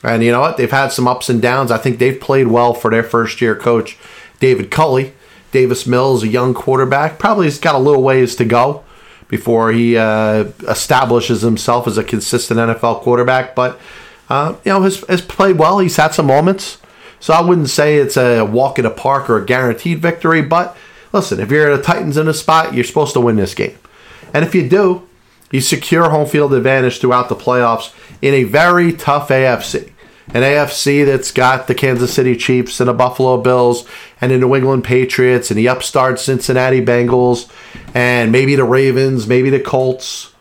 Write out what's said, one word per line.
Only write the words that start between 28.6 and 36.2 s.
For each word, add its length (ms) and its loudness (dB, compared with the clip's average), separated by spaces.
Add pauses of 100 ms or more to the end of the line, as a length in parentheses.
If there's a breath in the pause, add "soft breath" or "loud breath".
tough 400 -2
A 140 2
F 180 0
C. 300 -10 (400 loud breath)
An 80 0
A 140 2
F 180 -2
C 300 0
that's 280 0
got 360 0
the 80 0
Kansas 360 -2
City 240 0
Chiefs 440 -2
and 100 0
the 60 0
Buffalo 440 0
Bills 480 0 (320 loud breath)
and 120 0
the 80 2
New 160 2
England 280 0
Patriots 680 0
and 60 0
the 120 2
upstart 500 -2
Cincinnati 640 0